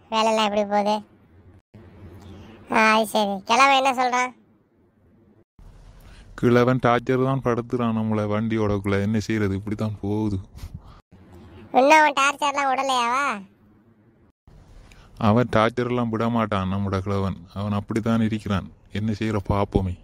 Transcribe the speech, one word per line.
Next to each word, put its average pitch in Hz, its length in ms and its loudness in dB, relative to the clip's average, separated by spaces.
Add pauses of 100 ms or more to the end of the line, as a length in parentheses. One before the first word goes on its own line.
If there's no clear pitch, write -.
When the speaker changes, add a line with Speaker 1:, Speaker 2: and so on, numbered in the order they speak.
(140)
Speaker 1:
வேலையெல்லாம் 220 340 2
எப்படி 208 240 0
போகுது? 208 220 2 (1800)
ஆ, 233 80 4 (140)
அது 220 200 2
சரி. 202 200 0 (140)
கிழவன் 269 320 4
என்ன 269 200 2
சொல்றான்? 247 320 0 (2000)
Speaker 2:
கிழவன் 123 440 4
டார்ச்சர் 120 440 2
தான் 135 180 -2
படுத்துறான் 120 520 -2
நம்மளை 110 340 0
வண்டி 110 320 -2
ஓடக்குள்ள. 101 420 0
என்ன 110 200 0
செய்யறது? 104 340 -2
இப்படி 107 220 -8
தான் 107 200 -6
போகுது. 104 360 -2 (1400)
Speaker 1:
இன்னும் 294 200 8
அவன் 302 200 2
டார்ச்சர்லாம் 277 500 0
விடலையாவா? 262 560 0 (2000)
Speaker 2:
அவன் 117 260 2
டார்ச்சர் 117 380 2
எல்லாம் 120 200 -2
விட 110 120 -2 (120)
மாட்டான் 101 360 -2
நம்மட 98 320 -2
கிழவன். 98 340 -4 (200)
அவன் 104 220 -4
அப்படித்தான் 113 480 -2
இருக்கிறான். 104 380 -4 (260)
என்ன 107 260 -4
செய்யற 110 200 -2 (120)
பாப்போமே, 98 540 0